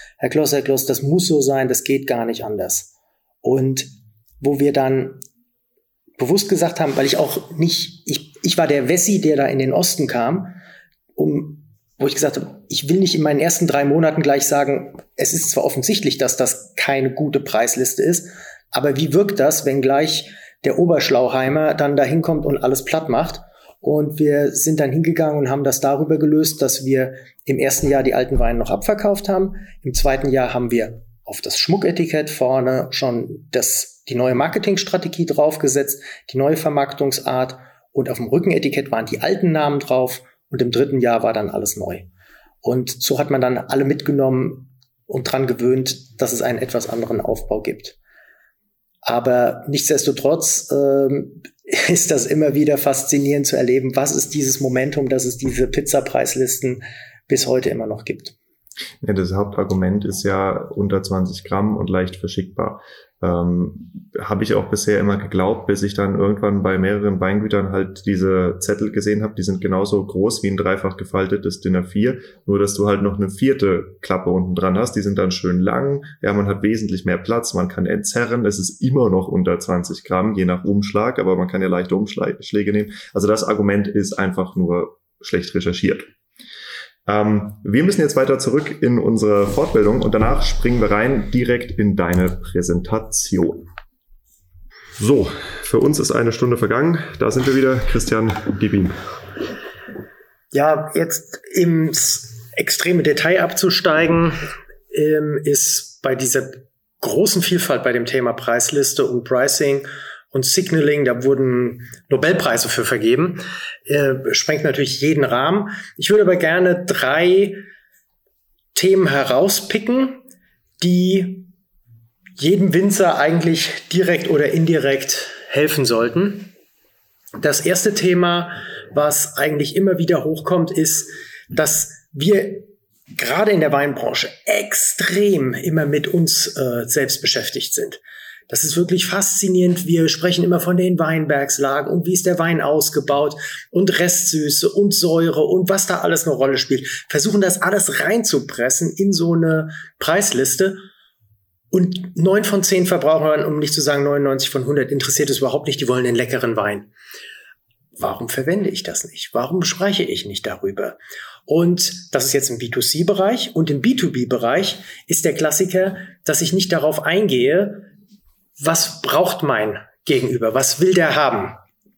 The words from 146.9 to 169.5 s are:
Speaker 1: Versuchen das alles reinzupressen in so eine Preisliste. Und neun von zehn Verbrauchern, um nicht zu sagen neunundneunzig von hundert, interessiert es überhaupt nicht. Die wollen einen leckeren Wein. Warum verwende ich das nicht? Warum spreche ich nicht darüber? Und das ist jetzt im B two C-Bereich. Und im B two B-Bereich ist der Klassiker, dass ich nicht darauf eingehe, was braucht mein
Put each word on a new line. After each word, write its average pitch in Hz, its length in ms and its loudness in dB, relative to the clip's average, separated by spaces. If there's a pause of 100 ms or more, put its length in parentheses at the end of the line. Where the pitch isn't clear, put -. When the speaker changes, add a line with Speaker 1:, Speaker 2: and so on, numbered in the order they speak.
Speaker 1:
Versuchen 202 320 0
das 185 220 0
alles 190 400 0
reinzupressen 160 960 0
in 196 160 2
so 170 220 2
eine 160 340 2 (300)
Preisliste. 190 800 0 (920)
Und 180 480 -2
neun 190 260 4
von 202 180 0
zehn 185 240 2
Verbrauchern, 156 600 2
um 151 120 -2
nicht 147 160 -2
zu 151 60 -2
sagen 143 240 0
neunundneunzig 143 460 0
von 131 160 -2
hundert, 139 260 -2
interessiert 143 380 0
es 131 80 0
überhaupt 131 300 -2
nicht. 135 120 0
Die 127 80 0
wollen 123 180 0
einen 117 120 2
leckeren 117 400 0
Wein. 101 340 -4 (1080)
Warum - 300 -6
verwende 170 420 0
ich - 140 -6
das - 220 -6
nicht? - 260 -12
Warum 165 320 -2
spreche 196 400 0
ich - 220 -4
nicht 101 200 -10
darüber? 98 520 -6 (480)
Und 170 680 0
das 135 120 0
ist - 80 0
jetzt 135 160 0
im 117 80 -4
B 120 100 -8
two 120 140 -2
C-Bereich. 190 760 0
Und 160 140 2
im 143 100 0
B 240 160 4
two 170 160 0
B-Bereich 123 680 0 (280)
ist 165 160 -2
der 156 120 0
Klassiker, 185 600 0 (300)
dass 156 160 0
ich 160 100 -2
nicht 185 220 0
darauf 151 300 0
eingehe, 170 840 2 (760)
was - 380 -2
braucht 147 400 0
mein 107 380 -2 (260)